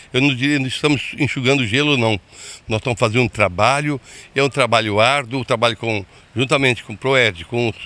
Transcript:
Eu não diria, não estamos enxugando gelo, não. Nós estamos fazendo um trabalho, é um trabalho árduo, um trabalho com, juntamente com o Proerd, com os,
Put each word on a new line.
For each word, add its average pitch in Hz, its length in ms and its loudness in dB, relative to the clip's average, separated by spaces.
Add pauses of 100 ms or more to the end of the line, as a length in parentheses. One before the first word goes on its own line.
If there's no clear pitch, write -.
(120)
Eu 127 80 0
não 139 120 2
diria, 139 280 0
não 131 80 -4
estamos 143 500 -2
enxugando 131 480 0
gelo, 143 300 0
não. 110 240 2 (480)
Nós 110 100 0
estamos 120 220 -4
fazendo 117 220 2
um 113 60 2
trabalho, 120 720 0 (320)
é 135 80 -2
um 139 80 4
trabalho 113 520 0
árduo, 131 400 0
um 117 40 -6
trabalho 117 320 0
com, 107 300 -4 (300)
juntamente 131 480 0
com 113 80 -14
o 101 40 -12
Proerd, 117 500 0
com 120 240 -2
os, - 160 -6